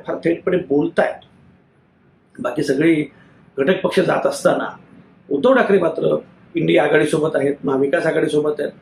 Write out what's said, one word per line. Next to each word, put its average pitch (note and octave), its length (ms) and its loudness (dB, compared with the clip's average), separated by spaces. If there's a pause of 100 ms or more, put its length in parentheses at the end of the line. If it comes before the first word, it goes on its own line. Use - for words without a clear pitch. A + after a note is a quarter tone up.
फार E3 180 -6
थेटपणे E3+ 320 -2
बोलत D3+ 440 0
आहेत. - 200 -2 (1200)
बाकी B2 220 -4
सगळे D3+ 480 2 (480)
घटक D#3 220 2
पक्ष - 200 0
जात D3+ 260 0
असताना - 400 0 (640)
उद्धव B3 240 2
ठाकरे G#3 240 4
मात्र D#3+ 380 0 (380)
इंडिया D#3+ 300 2
आघाडीसोबत D3+ 520 0
आहेत, C#3 180 0 (100)
महाविकास C#3 420 0
आघाडीसोबत D3+ 520 0
आहेत. D3 120 -6 (120)